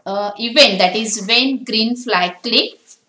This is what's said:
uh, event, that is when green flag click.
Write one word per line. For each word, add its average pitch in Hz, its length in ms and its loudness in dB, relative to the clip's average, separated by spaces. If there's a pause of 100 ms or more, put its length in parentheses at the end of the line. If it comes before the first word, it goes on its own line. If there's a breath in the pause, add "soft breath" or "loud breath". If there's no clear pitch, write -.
uh, 202 320 -4
event, 233 400 2
that 185 180 2
is 220 320 -4
when 254 340 2
green 226 320 -2
flag 185 480 -2
click. 240 380 -2 (280)